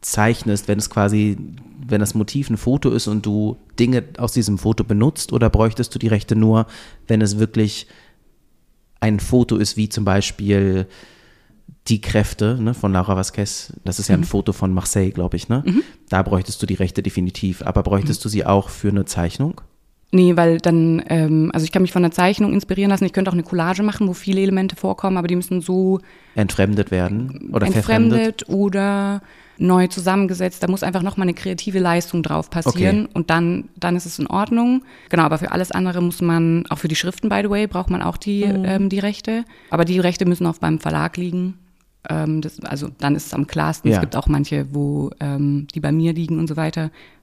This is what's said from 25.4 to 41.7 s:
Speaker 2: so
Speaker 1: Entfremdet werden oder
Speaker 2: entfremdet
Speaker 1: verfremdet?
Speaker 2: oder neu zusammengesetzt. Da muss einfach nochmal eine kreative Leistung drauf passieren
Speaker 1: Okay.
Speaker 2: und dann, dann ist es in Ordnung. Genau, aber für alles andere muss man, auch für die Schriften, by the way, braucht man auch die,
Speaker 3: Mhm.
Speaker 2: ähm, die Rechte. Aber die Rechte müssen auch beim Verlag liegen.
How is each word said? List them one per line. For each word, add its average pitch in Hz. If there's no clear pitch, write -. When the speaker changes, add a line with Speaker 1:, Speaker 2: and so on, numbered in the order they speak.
Speaker 2:
so 185
Speaker 1:
Entfremdet 104
werden 101
oder -
Speaker 2:
entfremdet 226
Speaker 1:
verfremdet? -
Speaker 2:
oder 196
neu 180
zusammengesetzt. 185
Da 180
muss 196
einfach 185
nochmal 196
eine 175
kreative 185
Leistung 170
drauf 156
passieren 180
Speaker 1:
Okay. -
Speaker 2:
und 170
dann, 170
dann 175
ist 180
es 170
in 156
Ordnung. 233
Genau, 170
aber 156
für 170
alles 180
andere 180
muss 175
man, 165
auch -
für 170
die 156
Schriften, 185
by 202
the 208
way, 208
braucht 185
man 180
auch 170
die, 202
Speaker 3:
Mhm. 196
Speaker 2:
ähm, 190
die 196
Rechte. 208
Aber 170
die 180
Rechte 175
müssen 175
auch 165
beim 160
Verlag 156
liegen. 180